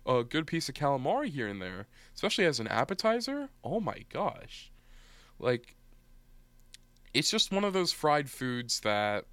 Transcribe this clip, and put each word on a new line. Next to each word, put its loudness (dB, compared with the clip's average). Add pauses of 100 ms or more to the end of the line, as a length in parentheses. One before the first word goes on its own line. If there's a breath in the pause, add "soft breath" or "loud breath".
a 4
good -2
piece -2
of -8
calamari 2
here -2
and -4
there, -8 (280 loud breath)
especially 2
as 4
an -2
appetizer. 0 (160)
Oh 0
my -4
gosh. -6 (680 soft breath)
Like, 0 (1400)
it's 2
just 0
one 2
of 0
those 0
fried 2
foods -4
that 0